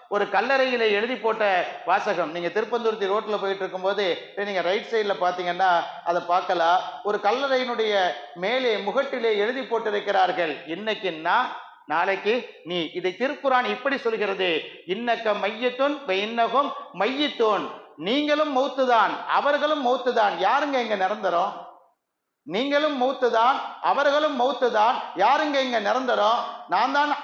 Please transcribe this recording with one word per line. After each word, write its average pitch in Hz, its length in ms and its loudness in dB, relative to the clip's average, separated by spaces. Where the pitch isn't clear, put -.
ஒரு 202 160 0
கல்லறையில 247 680 2
எழுதி 226 260 0
போட்ட 220 260 0
வாசகம். 175 460 0
நீங்க 175 180 -4
திருப்பந்தூர்த்தி 214 580 -2
ரோட்ல 208 340 0
போயிட்டு 196 220 -2
இருக்கும்போது 190 440 -2
நீங்க 190 140 -2
ரைட் 196 280 -2
சைடுல 208 260 0
பாத்தீங்கன்னா 180 540 0
அதை 175 220 0
பார்க்கலாம். 180 540 2
ஒரு 208 180 -2
கல்லறையினுடைய 240 720 0
மேலே 226 420 0
முகட்டிலே 226 600 0
எழுதி 240 280 0
போட்டிருக்கிறார்கள், 196 920 0
"இன்னைக்கு 185 460 -4
நான், 233 220 2
நாளைக்கு 190 500 0
நீ." 175 160 -4
இதை 180 260 -4
திருக்குரான் 254 560 0
இப்படி 269 240 -2
சொல்கிறது, 196 540 -2
"இன்னக்க 226 560 -2
மையத்துன் 247 640 -2
வ 190 140 0
இன்னகும் 233 500 0
மையத்துன்." 220 720 0
நீங்களும் 294 600 0
மௌத்துதான், 254 560 2
அவர்களும் 294 480 0
மௌத்துதான். 240 540 2
யாருங்க 269 380 2
இங்க 220 180 -2
நிரந்தரம்? 190 560 0
நீங்களும் 285 520 0
மௌத்துதான், 247 600 2
அவர்களும் 285 580 2
மௌத்துதான். 247 580 2
யாருங்க 285 420 2
இங்க 254 220 0
நிரந்தரம்? 220 600 2
"நான் 240 280 2
தான் 294 160 2